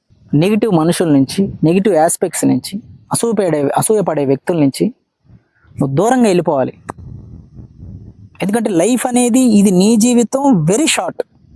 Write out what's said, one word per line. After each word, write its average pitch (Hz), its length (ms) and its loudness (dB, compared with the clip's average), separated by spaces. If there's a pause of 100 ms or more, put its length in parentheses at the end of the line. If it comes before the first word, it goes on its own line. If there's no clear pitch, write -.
(340)
నెగిటివ్ 208 380 2
మనుషుల 165 360 0
నుంచి, 143 440 0 (120)
నెగిటివ్ 185 320 2
ఆస్పెక్ట్స్ 165 480 -2
నుంచి, 135 380 -4 (300)
అసూయపడే, 180 640 -2
అసూయపడే 165 480 0
వ్యక్తుల 139 360 -2
నుంచి 156 340 0 (880)
నువ్వు 139 160 -2
దూరంగా 240 260 2
వెళ్ళిపోవాలి. 165 560 0 (1600)
ఎందుకంటే 214 280 -2
లైఫ్ 208 360 0
అనేది 247 340 2
ఇది 214 300 4
నీ 196 260 4
జీవితం 240 720 2
very 233 200 0
short. - 380 -4 (320)